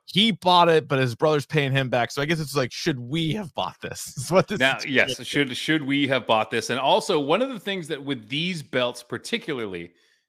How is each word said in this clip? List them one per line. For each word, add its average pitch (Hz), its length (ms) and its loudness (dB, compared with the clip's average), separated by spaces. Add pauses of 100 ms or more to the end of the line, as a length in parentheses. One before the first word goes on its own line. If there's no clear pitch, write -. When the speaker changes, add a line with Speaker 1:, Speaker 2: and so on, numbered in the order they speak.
Speaker 1:
He 214 280 2
bought 175 360 6
it, 156 200 4
but 135 100 2
his 127 160 0
brother's 151 320 2
paying 143 260 0
him 135 160 0
back. 117 220 0
So - 100 -6
I 147 60 0
guess 160 120 0
it's 139 160 -6
like, 135 160 0
"Should 151 300 -4
we 151 320 -2
have 175 220 -6
bought - 260 -6
this?" - 340 -12
<laughs> - 40 -12
Is 127 120 -8
what 180 160 4
this 202 140 -6
Speaker 2:
Now, 135 160 4
Speaker 1:
is. 110 100 -10
Speaker 2:
yes, 127 400 2
should, 135 300 -2
should 156 260 0
we 139 260 0
have 127 180 0
bought 110 240 2
this? 113 180 -2
And 123 100 -2
also, 170 400 2
one 147 220 0
of 269 80 0
the 247 100 -10
things 185 300 -8
that 143 160 -8
with 127 240 -6
these 160 340 -6
belts 123 400 -2
particularly 110 880 -8 (360)